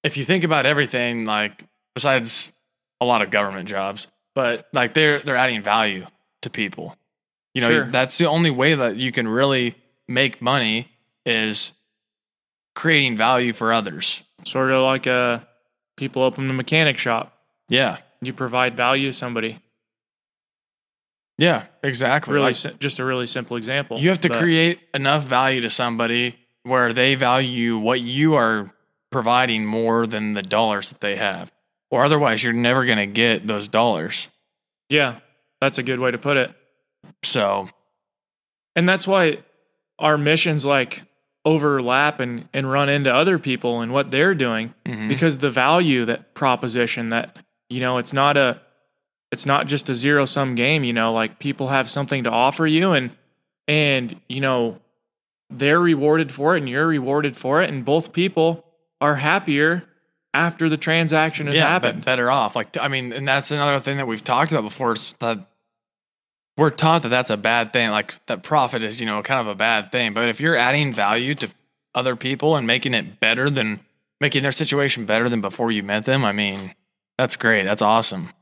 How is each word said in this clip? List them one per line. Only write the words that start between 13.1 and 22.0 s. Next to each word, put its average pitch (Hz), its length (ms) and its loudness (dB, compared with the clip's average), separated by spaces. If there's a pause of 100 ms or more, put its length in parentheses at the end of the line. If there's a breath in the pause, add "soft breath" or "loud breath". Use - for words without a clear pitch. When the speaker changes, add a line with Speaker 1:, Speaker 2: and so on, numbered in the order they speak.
Speaker 1:
value 123 360 2
for 113 200 -2
others. 98 500 -4 (220)
Speaker 2:
Sort 131 260 -2
of 131 140 2
like, 131 220 0
uh, 123 340 0 (560)
people 131 260 -4
open 131 260 0
a 131 40 -2
mechanic 139 460 0
shop. - 380 -4 (320)
Speaker 1:
Yeah. 120 300 2 (240)
Speaker 2:
You 127 100 -8
provide 123 440 -2
value 135 320 0
to 127 40 -4
somebody. 113 460 -6 (1800)
Speaker 1:
Yeah, 160 260 2 (180)
exactly. 135 520 0